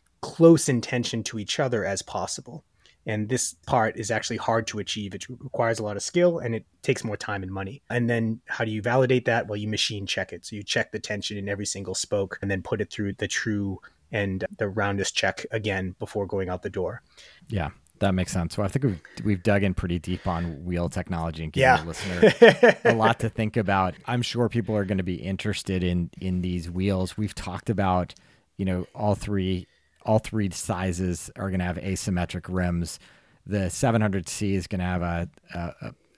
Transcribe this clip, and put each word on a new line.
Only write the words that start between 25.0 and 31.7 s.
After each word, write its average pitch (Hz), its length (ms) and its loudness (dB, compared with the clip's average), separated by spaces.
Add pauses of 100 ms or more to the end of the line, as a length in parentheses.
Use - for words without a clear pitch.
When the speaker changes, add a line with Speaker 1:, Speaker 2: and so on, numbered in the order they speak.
Speaker 2:
be 90 120 -2
interested 95 640 -2
in, 87 280 0 (100)
in 90 220 -2
these 87 280 -2
wheels. 92 480 -2
We've 107 180 -4
talked - 340 -8
about, 92 460 0 (420)
you 98 80 -2
know, 90 280 -2
all 104 220 0
three, 92 500 -2 (380)
all 110 160 4
three 107 320 -2
sizes 90 840 -2
are 95 160 -4
gonna 92 140 0
have 87 100 -2